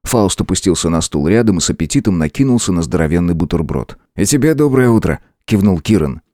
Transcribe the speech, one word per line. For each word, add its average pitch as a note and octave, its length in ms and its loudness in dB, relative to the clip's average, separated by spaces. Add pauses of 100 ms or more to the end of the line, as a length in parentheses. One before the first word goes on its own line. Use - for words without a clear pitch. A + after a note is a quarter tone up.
Фауст G#2 380 0
опустился F2+ 480 -2
на E2 120 0
стул D2+ 260 -2
рядом G#2+ 300 2
и D#2 40 -2
с - 100 -2
аппетитом F2 480 -2
накинулся A#2+ 520 0
на E2+ 120 0
здоровенный E2 500 0
бутерброд. D#2+ 640 -4 (180)
"И G2+ 100 0
тебе D3+ 280 2
доброе C3 380 2
утро", — F2 280 0 (260)
кивнул G2 340 2
Киран. D2+ 420 0 (120)